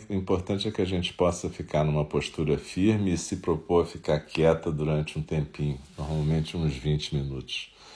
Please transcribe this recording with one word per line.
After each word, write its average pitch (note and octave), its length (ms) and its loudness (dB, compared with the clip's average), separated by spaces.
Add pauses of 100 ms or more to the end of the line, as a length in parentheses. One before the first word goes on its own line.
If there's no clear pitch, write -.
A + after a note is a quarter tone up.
o G#2 40 -2
importante F#2+ 540 0
é - 20 0
que G#2 120 -2
a F2+ 40 2
gente F2+ 280 -2
possa F2 340 0
ficar D#2 360 -2
numa D2+ 200 2
postura D2 540 0
firme G2+ 540 2
e E2+ 60 0
se - 180 -4
propor F2 480 2
a - 20 0
ficar - 340 0
quieta D#2+ 500 2
durante D2+ 480 0
um D#2 40 -4
tempinho, D2 560 -2 (180)
normalmente D#2 600 0
uns D#2+ 180 0
vinte D2+ 400 -2
minutos. C2+ 580 -6 (240)